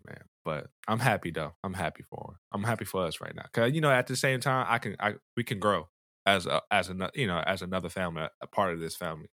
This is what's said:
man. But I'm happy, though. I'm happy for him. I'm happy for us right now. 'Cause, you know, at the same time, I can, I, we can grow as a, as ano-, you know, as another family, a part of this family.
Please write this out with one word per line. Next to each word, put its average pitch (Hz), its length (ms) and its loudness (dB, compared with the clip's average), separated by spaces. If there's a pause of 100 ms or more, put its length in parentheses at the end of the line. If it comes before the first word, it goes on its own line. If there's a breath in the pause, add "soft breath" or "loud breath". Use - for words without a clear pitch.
man. - 180 -16 (200)
But 78 240 -4 (200)
I'm 113 120 2
happy, 107 320 2
though. 78 320 -6
I'm 95 100 -4
happy 85 300 -4
for - 300 -14
him. - 60 -20 (120)
I'm 101 120 -4
happy 110 220 0
for 95 200 -2
us 78 160 -6
right - 140 -10
now. - 180 -14
'Cause, 120 200 6
you 160 80 2
know, 147 100 6
at 127 160 4
the 131 80 -2
same 131 260 2
time, 131 280 2
I 117 100 4
can, 101 200 -6
I, 104 160 2 (220)
we 117 60 0
can 104 160 -4
grow 92 300 2 (360)
as 98 200 6
a, 69 160 2 (100)
as 92 180 4
ano-, 92 260 -4
you 131 120 0
know, 87 120 0
as 90 220 0
another 90 280 -4
family, 82 380 -4 (140)
a - 60 -12
part 95 260 2
of 82 60 -6
this 80 160 -6
family. 78 420 -8